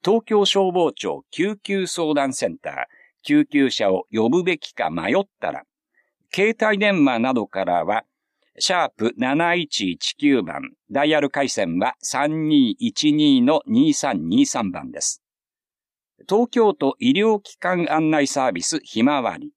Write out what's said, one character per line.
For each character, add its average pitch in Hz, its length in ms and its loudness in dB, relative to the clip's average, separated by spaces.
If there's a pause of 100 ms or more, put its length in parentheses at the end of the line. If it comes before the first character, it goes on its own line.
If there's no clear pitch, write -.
東 226 180 2
京 208 220 2
消 190 280 2
防 165 200 2
庁 76 380 -8
救 202 260 -4
急 196 280 -4
相 160 280 -4
談 139 180 0
セ 120 160 -4
ン 80 100 -6
タ 78 120 -12
ー、 71 40 -12 (480)
救 147 240 2
急 139 240 2
車 101 220 0
を 92 180 -2
呼 110 200 0
ぶ 175 160 2
べ 175 120 -2
き - 140 -18
か 87 180 -4
迷 87 220 -4
っ 196 140 0 (160)
た 82 100 -4
ら、 69 120 -12 (720)
携 214 320 0
帯 214 120 0
電 196 260 2
話 127 160 2
な 131 140 0
ど 110 120 -2
か 95 200 -6
ら 87 180 0
は、 107 220 -2 (520)
シ - 160 -2
ャ 170 120 2
ー - 60 -6
プ 113 260 -2
七 151 380 0
一 127 360 -4
一 - 220 -8
九 139 300 2
番、 76 280 -10 (180)
ダ 139 140 -2
イ 151 60 0
ヤ 151 100 2
ル 143 100 0
回 139 200 -4
線 90 280 -2
は - 220 -2
三 156 480 -4
二 139 240 4
一 120 400 0
二 147 300 4
の 143 260 2
二 139 260 4
三 85 360 -4
二 131 160 4
三 107 260 -4
番 73 200 -12
で - 100 -10
す。 - 200 -6 (1080)
東 233 200 2
京 220 240 2
都 135 260 -2
医 120 120 2
療 208 300 2
機 - 160 -20
関 180 340 -2
案 156 200 2
内 147 160 2
サ 131 180 -2
ー 120 80 0
ビ 87 100 -6
ス 160 160 -4
ひ - 240 -2
ま 143 180 2
わ 98 160 -4
り - 200 -14